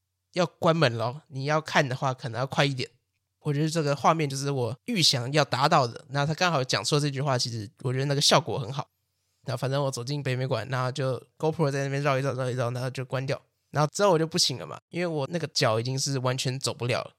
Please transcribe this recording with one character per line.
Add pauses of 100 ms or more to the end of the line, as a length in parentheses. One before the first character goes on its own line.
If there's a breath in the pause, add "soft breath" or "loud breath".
(340)
，“要
关
门
咯，
你
要
看
的
话
可
能
要
快
一
点。” (560)
我
觉
得
这
个
画
面
就
是
我 (100)
预
想
要
达
到
的，
那
他
刚
好
讲
出
了
这
句
话，
其
实 (140)
我
觉
得
那
个
效
果
很
好。 (540)
那
反
正
我
走
进
北
美
馆，
然
后
就 (140)
GoPro
在
那
边
绕
一
绕、
绕
一
绕，
然
后
就
关
掉。 (300)
然
后
之
后
我
就
不
行
了
嘛，
因
为
我
那
个
脚
已
经
是
完
全
走
不
了
了，